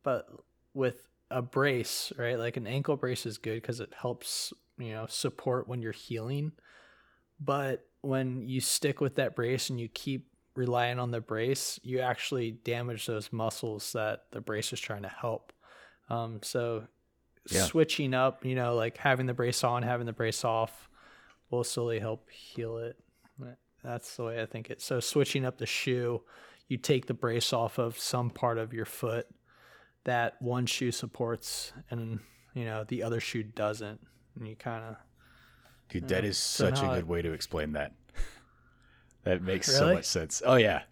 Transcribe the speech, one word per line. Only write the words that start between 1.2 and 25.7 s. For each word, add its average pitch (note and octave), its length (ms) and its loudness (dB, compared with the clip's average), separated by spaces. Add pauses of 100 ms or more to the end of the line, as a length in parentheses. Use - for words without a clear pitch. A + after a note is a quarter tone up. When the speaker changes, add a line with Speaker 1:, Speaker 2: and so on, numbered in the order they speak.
Speaker 1:
a B2+ 120 0
brace, C3 760 2
right? A#2+ 220 0
Like, A#2+ 180 -2
an A2+ 100 -4
ankle C#3 300 2
brace B2+ 280 -2
is G#2+ 120 -4
good A2+ 260 -4
'cause A#2+ 160 -4
it G#2 140 -10
helps, - 600 -4 (240)
you A#2 140 -8
know, A2 160 -6
support - 600 -2
when B2 140 -4
you're A2 100 -4
healing. C3+ 600 -4 (880)
But C#3 480 0 (140)
when C3 460 0
you B2+ 140 0
stick - 400 2
with C#3 140 2
that C3 200 2
brace B2 340 0
and B2+ 100 -2
you A#2 100 -6
keep - 420 -6 (240)
relying B2 440 2
on B2 120 0
the A2+ 100 -2
brace, A#2 600 0
you B2+ 160 -2
actually B2 520 0
damage A#2+ 540 -2
those G#2+ 280 -2
muscles A2+ 600 -2
that G#2+ 380 -2
the A2+ 100 -8
brace A2 320 -2
is A#2 60 -6
trying G2+ 240 -6
to F#2+ 60 -8
help. - 420 -6 (580)
Um, A2+ 320 -4
so A#2 460 0 (640)
Speaker 2:
Yeah. F#2 160 4
Speaker 1:
switching D3+ 480 4
up, B2+ 320 2
you B2+ 100 0
know, A#2+ 200 2
like, A2+ 220 2
having C3 280 4
the B2 80 0
brace B2 300 2
on, A#2+ 200 2
having A#2+ 220 0
the A2+ 80 -6
brace A2+ 320 0
off A2+ 440 0 (600)
will A#2+ 140 0
slowly A#2 360 0
help A2 300 -4
heal A2+ 480 -8
it. A#2 200 -8 (840)
That's A#2+ 340 -8
the B2 60 -4
way A2+ 180 -2
I A2 40 0
think A2+ 240 -8
it. - 120 -8
So B2+ 180 0
switching C3+ 460 2
up B2+ 140 -4
the B2+ 80 -2
shoe, A#2+ 560 0 (440)